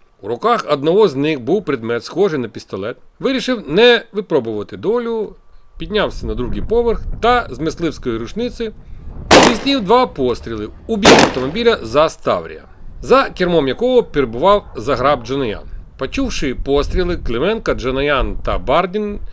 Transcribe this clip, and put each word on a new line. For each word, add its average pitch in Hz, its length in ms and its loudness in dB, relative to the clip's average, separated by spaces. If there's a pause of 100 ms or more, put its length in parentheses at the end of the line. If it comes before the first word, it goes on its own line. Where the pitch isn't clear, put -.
(220)
у 98 60 -10
руках 202 420 0
одного 160 380 4
з 139 60 -2
них 143 260 0
був 160 240 0
предмет, 113 400 -4
схожий 165 340 0
на 117 100 -4
пістолет, 104 480 -8 (220)
вирішив 247 500 -2
не 226 340 6 (100)
випробувати 113 640 -2
долю, 226 600 -4 (420)
піднявся 165 480 -2
на 110 80 -4
другий 107 280 -4
поверх - 400 0 (180)
та 240 300 2
з 123 80 -10
мисливської 147 580 -4
рушниці 214 560 -6 (580)
здійснив 262 500 6
два 226 260 4
постріли 113 600 -4 (180)
у 226 100 -2
бік 202 140 6
автомобіля 160 720 4
Заставрія, 110 800 0 (380)
за 247 300 4
кермом 170 380 2
якого 240 340 2
перебував 147 640 2 (100)
Заграб 127 500 0
Джанаян. 117 380 -4 (340)
Почувши 170 560 -4
постріли, 143 600 0
Клименко, 151 580 -2
Джанаян 127 680 0
та 104 140 0
Бардін 185 640 0 (120)